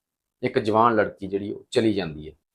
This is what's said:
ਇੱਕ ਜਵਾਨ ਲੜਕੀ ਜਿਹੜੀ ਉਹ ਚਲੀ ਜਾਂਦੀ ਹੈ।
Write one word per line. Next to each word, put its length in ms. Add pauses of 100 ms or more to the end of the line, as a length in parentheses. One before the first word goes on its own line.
(420)
ਇੱਕ 160
ਜਵਾਨ 380
ਲੜਕੀ 300
ਜਿਹੜੀ 260
ਉਹ 180
ਚਲੀ 240
ਜਾਂਦੀ 340
ਹੈ। 60 (200)